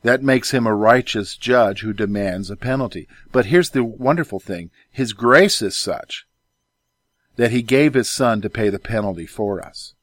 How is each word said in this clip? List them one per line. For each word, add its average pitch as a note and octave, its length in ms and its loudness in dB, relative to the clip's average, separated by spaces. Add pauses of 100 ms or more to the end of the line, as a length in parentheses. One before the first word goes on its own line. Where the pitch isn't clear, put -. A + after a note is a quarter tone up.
That B2+ 220 2
makes C3 280 2
him B2 140 0
a A2 80 2
righteous G#2+ 640 2
judge A#2 460 0
who A2 120 -6
demands G2+ 560 -4
a G2+ 60 -10
penalty. A#2+ 520 -6 (240)
But B2 160 2
here's E3+ 240 2
the C3 120 2
wonderful B2+ 560 -2
thing. E2+ 320 -10 (180)
His A#2 240 -6
grace B2+ 480 4
is G2+ 160 -4
such - 480 -8 (1080)
that A#2+ 160 2
he A#2+ 100 0
gave C3 320 4
his B2+ 160 0
Son A#2 320 0
to G#2 80 -6
pay G#2+ 200 -2
the G2 100 -4
penalty G2+ 460 -4
for G2+ 360 -6
us. - 420 -18